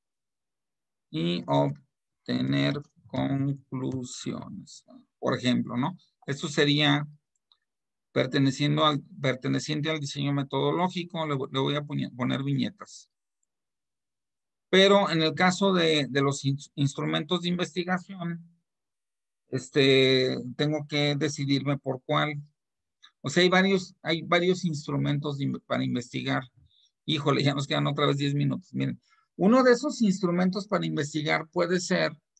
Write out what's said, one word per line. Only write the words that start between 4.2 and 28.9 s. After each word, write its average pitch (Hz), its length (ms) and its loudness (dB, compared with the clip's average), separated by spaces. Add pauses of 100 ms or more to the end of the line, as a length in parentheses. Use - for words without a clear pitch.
Por 127 180 0
ejemplo, 120 400 0
¿no? 156 200 -2 (280)
Esto 143 240 -6
sería 147 580 2 (1040)
perteneciendo 143 760 2
al, 147 160 2 (200)
perteneciente 139 680 -2
al 160 100 -2
diseño 143 340 -4
metodológico, 160 920 -2
le, 147 100 -2 (160)
le 135 80 -4
voy 143 160 0
a 151 80 -4
poner, 143 280 -6
poner 131 320 -4
viñetas. - 680 -6 (1600)
Pero 196 400 6
en 165 120 2
el 156 120 2
caso 185 400 2
de, 160 360 4
de 139 120 2
los 139 240 0
in-, 139 120 0 (180)
instrumentos 156 680 -2
de 175 80 -4
investigación, 180 920 -4 (1080)
este, 131 880 4 (180)
tengo 151 320 -2
que 147 280 0
decidirme 139 600 -2
por 131 260 -6
cuál. 151 380 -2 (840)
O 139 40 -4
sea, 175 120 2
hay 180 80 6
varios, 190 540 2
hay 165 180 -2
varios 175 440 0
instrumentos 143 720 -2
de 139 60 -2
inve-, 123 200 -4
para 127 180 -2
investigar. 131 600 -4 (640)
Híjole, 143 380 0
ya 139 120 2
nos 143 100 -4
quedan 147 220 -2
otra 143 180 0
vez 143 120 2
diez 143 180 0
minutos. 139 360 -2
Miren, 131 300 -4 (340)